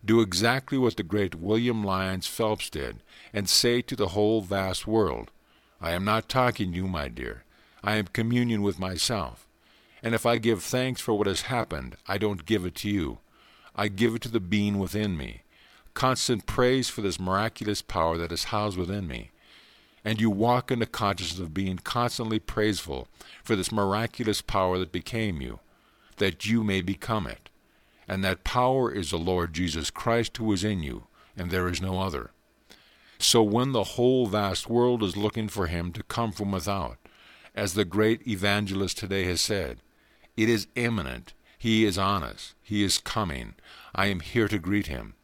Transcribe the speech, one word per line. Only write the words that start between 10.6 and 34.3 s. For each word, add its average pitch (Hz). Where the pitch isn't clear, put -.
thanks 127
for 117
what 101
has 95
happened, 80
I 95
don't 98
give 101
it 87
to 104
you. 80
I 104
give 113
it 113
to 123
the 113
being 101
within 95
me. 60
Constant 127
praise 123
for -
this 95
miraculous 101
power 82
that 85
is -
housed 104
within 92
me." 60
And 107
you 110
walk 117
in 123
the 110
consciousness 92
of 80
being 95
constantly 113
praiseful 82
for 113
this 92
miraculous 107
power 92
that 90
became 95
you, 58
that 98
you 113
may 98
become 95
it. -
And 95
that 92
power 127
is 87
the 85
Lord 87
Jesus 80
Christ 117
who 110
is 92
in 101
you, 67
and 87
there 90
is 87
no 95
other. 71
So 117
when 120
the 107
whole 127
vast 98